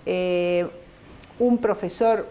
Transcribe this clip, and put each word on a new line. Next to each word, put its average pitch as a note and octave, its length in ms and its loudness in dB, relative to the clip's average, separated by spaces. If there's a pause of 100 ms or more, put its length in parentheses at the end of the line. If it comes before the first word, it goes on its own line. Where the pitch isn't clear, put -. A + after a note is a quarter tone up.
eh, F3 600 0 (720)
un A#3+ 200 4
profesor G#3 720 0